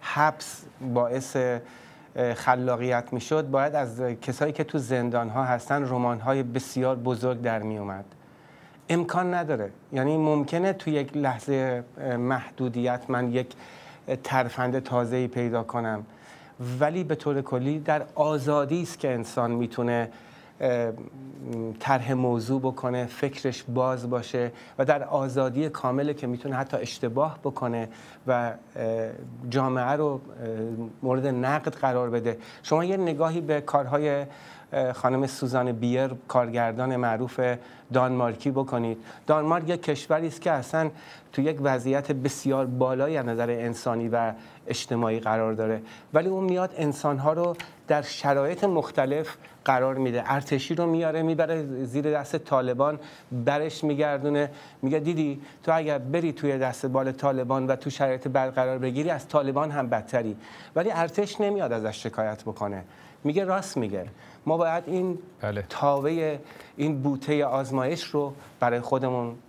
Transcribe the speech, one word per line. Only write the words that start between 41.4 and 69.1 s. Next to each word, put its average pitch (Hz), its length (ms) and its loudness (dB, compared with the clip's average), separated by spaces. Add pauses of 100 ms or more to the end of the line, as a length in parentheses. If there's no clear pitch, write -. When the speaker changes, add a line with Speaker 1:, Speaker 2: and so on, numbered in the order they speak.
Speaker 1:
یک 156 180 2
وضعیت 135 520 0
بسیار 135 540 0
بالایی 127 500 2
از 131 100 0
نظر 117 240 0
انسانی 117 580 0
و 113 240 2 (340)
اجتماعی 117 540 0
قرار 110 320 2
داره، 110 300 0 (300)
ولی 165 160 4
اون 190 160 0
میاد 185 320 2
انسان‌ها 147 560 2
رو 170 240 2 (320)
در 147 140 4
شرایط 143 600 0
مختلف 151 720 0 (280)
قرار 131 300 4
می‌ده. 127 320 0
ارتشی 139 480 0
رو 170 120 2
میاره، 165 360 2
می‌بره 156 600 0
زیر 143 260 0
دست 147 260 0
طالبان، 135 600 2 (340)
برش 143 520 0
می‌گردونه، 147 680 2 (320)
میگه: 135 160 2
«دیدی 151 420 0 (220)
تو 165 120 2
اگر 151 240 0
بری 151 340 0
توی 139 260 0
دست 131 280 -2
بال 135 260 0
طالبان 131 540 0
و 131 100 2
تو 135 140 -6
شرایط 131 380 0
بد 131 260 2
قرار 131 240 2
بگیری، 131 320 0
از 147 180 -4
طالبان 143 420 2
هم 139 180 -2
بدتری.» 110 480 0 (400)
ولی 180 160 2
ارتش 170 480 0
نمیاد 202 320 2
ازش 107 300 -2
شکایت 107 400 -2
بکنه، 101 420 -6 (400)
میگه: 156 200 2
«راست 190 320 -2
میگه.» 101 300 -2 (400)
ما 156 100 4
باید 165 300 2
این 180 320 -2 (220)
Speaker 2:
بله. 104 280 -2
Speaker 1:
تاوهٔ 147 720 0 (380)
این 143 260 0
بوتهٔ 143 420 2
آزمایش 131 600 0
رو 143 300 -2 (260)
برای 120 200 2
خودمون 123 540 0 (140)